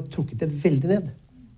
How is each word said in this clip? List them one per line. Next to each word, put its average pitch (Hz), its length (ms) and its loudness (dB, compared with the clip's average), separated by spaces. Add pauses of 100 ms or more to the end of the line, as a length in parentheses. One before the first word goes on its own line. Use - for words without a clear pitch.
trukket - 320 -4
det 147 240 -4
veldig 151 240 4
ned. 185 220 2 (480)